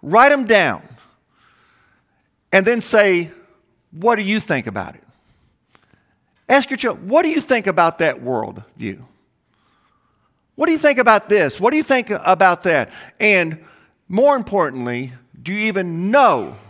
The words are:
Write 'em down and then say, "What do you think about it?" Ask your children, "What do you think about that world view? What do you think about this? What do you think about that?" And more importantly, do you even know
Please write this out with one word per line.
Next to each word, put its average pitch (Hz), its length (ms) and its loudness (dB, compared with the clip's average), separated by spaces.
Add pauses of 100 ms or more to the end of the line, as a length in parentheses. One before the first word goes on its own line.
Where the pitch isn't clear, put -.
Write 233 320 4
'em 269 120 -2
down 170 360 0 (1700)
and 190 140 2
then 233 160 0
say, 185 500 0 (600)
"What 202 240 -2
do 214 60 -6
you 208 200 -2
think 135 260 -6
about 95 280 -10
it?" - 80 -20 (1500)
Ask 269 200 2
your 269 80 -6
children, 185 300 -6
"What 294 160 2
do 320 60 0
you 320 100 -2
think 240 280 -2
about 165 320 0
that 135 220 -2
world 117 420 -8 (120)
view? 110 320 -12 (1500)
What 294 100 -2
do 339 60 0
you 320 60 0
think 285 220 2
about 220 300 2
this? 180 300 0
What 220 120 2
do 302 60 -2
you 311 60 -2
think 262 260 -2
about 185 540 0
that?" 151 280 -2 (280)
And 175 440 0 (460)
more 262 260 2
importantly, 131 760 -4 (280)
do 165 120 -8
you 214 140 -4
even 185 440 -4
know 202 460 2 (120)